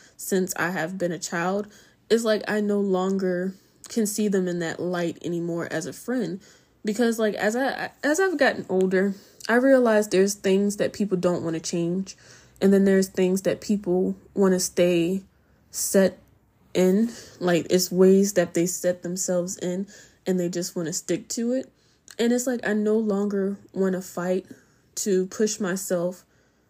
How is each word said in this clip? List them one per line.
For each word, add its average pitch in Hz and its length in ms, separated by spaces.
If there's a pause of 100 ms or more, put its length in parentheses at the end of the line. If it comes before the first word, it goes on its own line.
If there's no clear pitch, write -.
(180)
since 185 400
I 165 140
have 185 280
been 175 140
a 156 60
child, 190 500 (420)
it's 226 140
like 214 240
I 208 120
no 202 200
longer 190 720 (340)
can 220 180
see 208 220
them 190 180
in 175 120
that 165 220
light 175 440
anymore 170 460
as 160 160
a 135 60
friend. 202 480 (440)
Because, 220 340
like, 214 160
as 214 220
I, 262 340 (120)
as 302 180
I've 381 180
gotten 254 300
older, 190 460 (340)
I 220 60
realized 247 560
there's 196 240
things 202 420
that - 160
people 202 240
don't 175 260
wanna 160 180
change. 175 560 (440)
And 196 120
then 196 120
there's 190 240
things 190 340
that - 180
people 190 560 (180)
wanna 185 260
stay 180 600 (480)
set - 480 (560)
in. 190 360 (300)
Like, 175 300
it's 180 200
ways 190 440
that 170 200
they 170 120
set 180 360
themselves 180 540
in 180 300 (400)
and 185 120
they 175 100
just 175 280
wanna 165 160
stick - 380
to 233 220
it. 262 200 (460)
And 233 140
it's 247 140
like, 247 200
I 208 60
no 214 240
longer 202 600 (160)
wanna 185 260
fight 185 460 (500)
to 185 300
push 214 340
myself 185 640 (460)